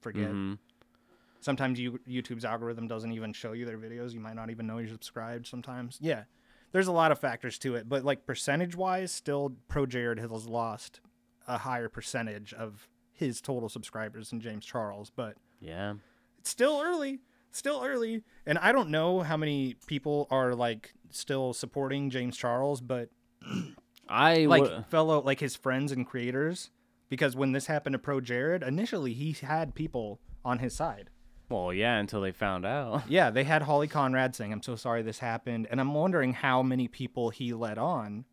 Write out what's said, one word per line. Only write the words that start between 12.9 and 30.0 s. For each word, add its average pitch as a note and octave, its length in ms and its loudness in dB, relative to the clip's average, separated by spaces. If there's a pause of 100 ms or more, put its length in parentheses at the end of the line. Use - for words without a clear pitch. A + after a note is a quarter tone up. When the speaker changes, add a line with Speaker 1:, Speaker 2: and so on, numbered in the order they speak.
Speaker 1:
his B2+ 260 -4
total A#2+ 300 -4
subscribers A2 600 -10
than A#2 100 -4
James G#2+ 240 -10
Charles, G#2 460 -6
but A2+ 260 -8 (240)
Speaker 2:
Yeah. F#2 320 -4 (460)
Speaker 1:
it's - 100 -8
still C#4+ 340 2
early, D4 380 -2 (300)
still C#4 320 -4
early, A#3 400 -2 (240)
and D3+ 100 2
I F#3 140 6
don't A#3+ 180 4
know E3 320 4
how D#3 160 0
many C#3+ 380 0 (100)
people D3 460 0
are, B2+ 240 4
like, A#2 400 -2 (160)
still C3 420 -2
supporting C#3 560 -2
James B2 260 -2
Charles, B2+ 460 0
but B2 280 -4 (320)
<clears throat> - 80 -12 (600)
Speaker 2:
I D#3 360 8
Speaker 1:
like, D3+ 180 10
Speaker 2:
w- G#2 260 0
Speaker 1:
fellow, D#3+ 320 6
like, C3+ 180 2
his C3+ 160 -2
friends C3+ 360 0
and B2 140 -2
creators, C3+ 680 -2 (380)
because C3+ 260 2
when C3+ 160 2
this C3 160 0
happened D3 260 0
to B2+ 60 0
Pro C#3 220 -2
Jared, C3 420 0
initially D3 500 -2
he D3 200 -2
had D3 420 -2
people A#2 440 -4 (240)